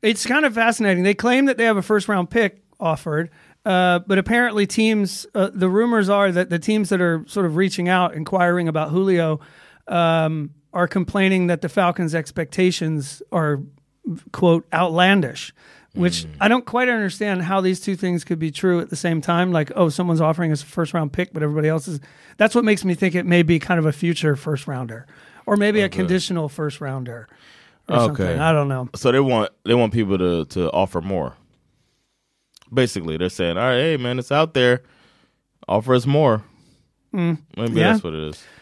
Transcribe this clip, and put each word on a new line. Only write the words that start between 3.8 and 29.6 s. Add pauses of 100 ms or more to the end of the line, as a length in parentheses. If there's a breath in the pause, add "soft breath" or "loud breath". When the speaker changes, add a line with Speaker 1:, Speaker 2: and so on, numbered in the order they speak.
Speaker 1:
but
apparently
teams,
uh,
the
rumors
are
that
the
teams
that
are
sort
of
reaching
out,
inquiring
about
Julio, (480 loud breath)
um, (220)
are
complaining
that
the
Falcons'
expectations
are, (720)
quote,
outlandish, (400 soft breath)
which
Speaker 2:
Mm. (100)
Speaker 1:
I
don't
quite
understand
how
these
two
things
could
be
true
at
the
same
time.
Like,
oh,
someone's
offering
us
a
first
round
pick,
but
everybody
else
is. (380 loud breath)
That's
what
makes
me
think
it
may
be
kind
of
a
future
first
rounder, (400 loud breath)
or
maybe
a
Speaker 2:
Okay.
Speaker 1:
conditional
first
rounder (600 soft breath)
or
Speaker 2:
Okay.
Speaker 1:
something.
I
don't
know.
Speaker 2:
So
they
want, (140)